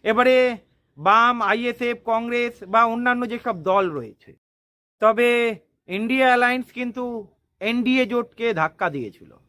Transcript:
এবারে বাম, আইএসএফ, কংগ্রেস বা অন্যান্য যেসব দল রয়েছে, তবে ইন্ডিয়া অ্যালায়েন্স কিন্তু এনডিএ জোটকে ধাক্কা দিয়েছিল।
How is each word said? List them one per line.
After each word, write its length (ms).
এবারে 540
বাম, 440
আইএসএফ, 600
কংগ্রেস 500
বা 160
অন্যান্য 440
যেসব 340
দল 280
রয়েছে, 420
তবে 560
ইন্ডিয়া 400
অ্যালায়েন্স 460
কিন্তু 540
এনডিএ 460
জোটকে 480
ধাক্কা 360
দিয়েছিল। 440